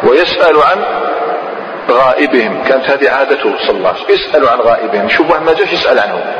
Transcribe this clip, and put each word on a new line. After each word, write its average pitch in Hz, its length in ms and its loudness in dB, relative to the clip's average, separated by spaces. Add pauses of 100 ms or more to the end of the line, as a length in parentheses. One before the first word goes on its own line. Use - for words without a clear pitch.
ويسأل 151 580 4
عن 180 220 2 (1040)
غائبهم. 127 800 2
كانت 131 220 0
هذه 139 200 2
عادته 131 440 0 (140)
صلى 101 100 0
الله 92 120 0
عليه 85 100 -4
وسلم، 196 160 2
يسأل 139 340 0
عن 123 100 0
غائبهم. 110 500 0
شوف، 160 220 2
واحد 156 120 0
ما 160 100 2
جاش - 200 0
يسأل - 260 0
عنه 101 240 -4 (160)